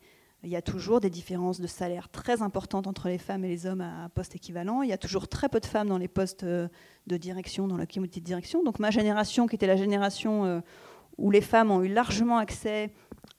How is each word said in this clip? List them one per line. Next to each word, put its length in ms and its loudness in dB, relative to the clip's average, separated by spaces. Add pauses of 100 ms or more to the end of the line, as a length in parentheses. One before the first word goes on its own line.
(420)
Il 80 -10
y 60 -2
a 60 -4
toujours 380 0
des 100 2
différences 480 -4
de 80 -4
salaire 440 -6
très 320 -2
importantes 440 -4
entre 220 -6
les 80 0
femmes 280 -6
et 40 -4
les 180 -6
hommes 140 -4
à 300 -10
poste 240 -6
équivalent. 480 -4
Il 80 0
y 20 0
a 60 -2
toujours 300 -4
très 200 0
peu 120 2
de 40 -2
femmes 240 0
dans 80 2
les 120 -2
postes, 340 -2
euh, 260 -2 (380)
de 100 0
direction, 520 -4
dans 100 0
le 80 -4
comité 340 -6
de 60 -12
direction. 380 0
Donc 160 0
ma 100 2
génération, 560 2
qui 80 -4
était 140 2
la 80 6
génération, 680 2
euh, 160 0 (560)
où 140 2
les 100 8
femmes 300 6
ont 120 6
eu 60 2
largement 480 2
accès 560 -2 (460)